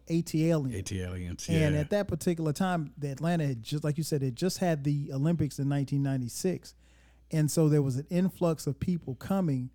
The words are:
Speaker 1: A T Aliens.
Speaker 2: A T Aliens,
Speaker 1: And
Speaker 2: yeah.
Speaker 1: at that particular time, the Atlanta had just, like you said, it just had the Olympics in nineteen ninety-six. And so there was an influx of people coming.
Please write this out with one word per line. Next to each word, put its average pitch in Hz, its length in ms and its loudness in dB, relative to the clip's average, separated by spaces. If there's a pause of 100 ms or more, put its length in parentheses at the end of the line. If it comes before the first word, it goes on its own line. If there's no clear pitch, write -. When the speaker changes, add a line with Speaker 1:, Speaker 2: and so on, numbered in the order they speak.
Speaker 1:
A 165 140 2
T 160 280 2
Aliens. 131 300 0
Speaker 2:
A - 40 -4
T 95 180 -4
Aliens, 90 480 -6
Speaker 1:
And 156 260 4
Speaker 2:
yeah. 147 60 2
Speaker 1:
at 147 80 -4
that 202 180 0
particular 165 460 -2
time, 180 440 -2
the 147 140 -4
Atlanta 160 340 0
had 127 160 -2
just, 147 220 -4
like 147 140 0
you 160 80 -2
said, 139 180 0
it 127 120 -2
just 180 240 -2
had 160 260 0
the 147 260 0
Olympics 151 480 0
in 139 80 0
nineteen 143 340 0
ninety-six. 135 720 -2 (560)
And 151 200 2
so 160 160 4
there 147 140 6
was 135 160 0
an 147 120 -4
influx 175 580 0
of 139 120 -4
people 160 360 -2
coming. 147 600 0